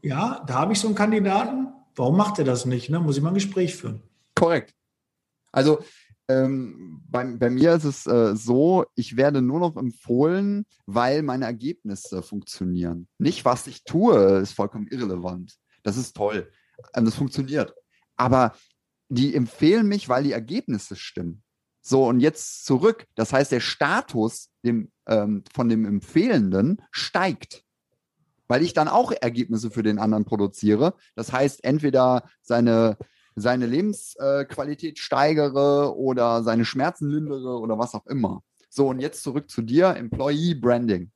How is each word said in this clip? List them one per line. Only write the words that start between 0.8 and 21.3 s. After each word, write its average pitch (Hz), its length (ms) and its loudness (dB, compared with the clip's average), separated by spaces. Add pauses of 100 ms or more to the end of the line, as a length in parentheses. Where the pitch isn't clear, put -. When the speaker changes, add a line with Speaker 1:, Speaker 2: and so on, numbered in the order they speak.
Speaker 1:
so 226 80 -2
einen 208 60 2
Kandidaten, 214 720 0 (280)
warum 135 200 2
macht 202 220 2
er 151 60 0
das 127 220 0
nicht? 123 240 -4
Ne? 165 100 0
Muss 151 160 0
ich 139 60 0
mal 160 80 0
ein 185 40 -2
Gespräch 190 420 -2
führen.“ 110 260 -10 (320)
Speaker 2:
Korrekt. 165 400 0 (760)
Also, 147 280 4 (480)
ähm, 131 800 -2
bei, 123 160 -4
bei 120 260 -2
mir 151 240 4
ist 156 100 0
es, 139 220 -6
äh, 110 300 2
so, 135 480 2 (100)
ich 117 220 -6
werde 139 260 2
nur 131 160 0
noch 165 180 -2
empfohlen, 175 880 -2 (220)
weil 123 360 0
meine 131 240 -4
Ergebnisse 107 760 -8
funktionieren. 90 840 -6 (100)
Nicht, - 260 -2
was 123 220 0
ich - 180 -18
tue, 135 540 4
ist 101 140 -2
vollkommen 104 360 -6
irrelevant. 90 680 -8 (260)
Das 104 140 -4
ist 123 200 -8
toll. 104 340 -4 (440)
Ähm, 117 100 2
das 110 120 0
funktioniert. 135 580 -4 (420)
Aber 123 380 4 (540)
die 131 260 0
empfehlen 170 540 2
mich, 202 200 -4
weil 131 140 2
die 143 100 0
Ergebnisse 113 640 -6
stimmen. 87 480 -12 (400)